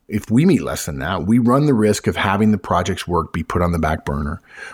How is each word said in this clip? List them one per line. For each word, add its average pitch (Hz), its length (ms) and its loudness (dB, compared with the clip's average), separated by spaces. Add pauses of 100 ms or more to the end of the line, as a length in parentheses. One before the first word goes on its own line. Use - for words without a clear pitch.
if 104 220 -6
we 127 140 4
meet 165 160 4
less 65 240 -6
than 73 140 -8
that, 82 280 -4
we 113 120 2
run 127 260 2
the 147 80 2
risk 107 340 2
of 95 100 -2
having 104 340 2
the 104 80 2
project's 92 500 -2
work 85 240 -2
be 82 100 -2
put 90 200 -2
on 87 100 2
the 82 60 -2
back 78 260 -2
burner. 73 380 -6 (300)